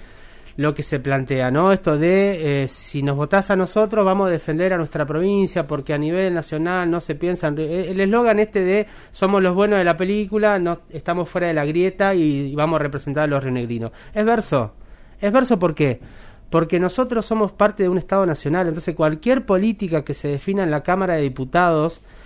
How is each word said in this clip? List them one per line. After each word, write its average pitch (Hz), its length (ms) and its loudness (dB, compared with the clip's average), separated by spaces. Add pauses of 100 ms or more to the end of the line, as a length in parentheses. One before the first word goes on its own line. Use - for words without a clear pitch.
(580)
lo 147 160 0
que 147 80 -8
se 143 180 -4
plantea, 131 520 -2
¿no? 170 200 4
Esto 175 260 2
de, 165 680 2
eh, 131 40 -4
si - 360 -8
nos 143 120 0
votás 185 360 0
a 196 40 4
nosotros, 208 480 2
vamos 190 240 2
a 180 40 0
defender 170 420 0
a 180 40 0
nuestra 156 280 -4
provincia 175 640 0
porque 147 260 -4
a 143 60 0
nivel 180 340 0
nacional 170 560 -2
no 170 100 0
se 165 140 -6
piensa 170 340 -2
en, 147 120 -2
eh, 165 320 -4
el 190 100 -2
eslogan 214 380 2
este 214 260 0
de 202 220 2 (240)
"somos 196 320 2
los 180 100 2
buenos 202 240 2
de 180 80 2
la 170 100 4
película, 208 640 0
no, 170 220 -2 (100)
estamos 170 400 -4
fuera 175 180 -2
de 165 60 0
la 151 100 0
grieta 185 520 0
y, 175 60 2 (300)
y 143 40 -8
vamos 156 240 2
a 147 40 0
representar 147 420 -2
a - 20 0
los 143 160 0
rionegrinos". 120 480 -4 (220)
Es 214 120 0
verso. 208 480 0 (480)
Es 202 100 2
verso, 254 260 4
¿por 170 160 0
qué? 139 260 0 (520)
Porque 165 280 2
nosotros 220 460 0
somos 214 260 0
parte 208 320 2
de 180 60 2
un 185 80 0
Estado 196 280 0
nacional, 165 420 0
entonces 160 280 -4
cualquier 240 500 0
política 190 580 0
que 147 100 -8
se - 140 -6
defina 190 360 -2
en 170 80 0
la 147 120 -2
Cámara 180 320 0
de 151 80 0
Diputados, 156 760 0 (240)